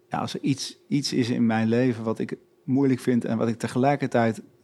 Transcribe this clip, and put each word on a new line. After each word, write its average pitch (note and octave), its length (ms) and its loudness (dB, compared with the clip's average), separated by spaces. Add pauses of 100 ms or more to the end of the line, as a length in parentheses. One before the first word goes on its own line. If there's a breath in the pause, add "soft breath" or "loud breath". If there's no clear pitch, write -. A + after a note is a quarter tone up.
ja, - 100 -6
als - 160 -6
er - 60 -8
iets, - 360 -4 (120)
iets C#3+ 240 -2
is A#2+ 180 0
in B2 160 2
mijn A2 220 2
leven A#2 360 0
wat A2 140 -2
ik - 180 -6 (280)
moeilijk C3+ 360 2
vind B2 240 0
en A2+ 140 -2
wat A#2 100 0
ik A2+ 100 -4
tegelijkertijd, B2 840 0 (220)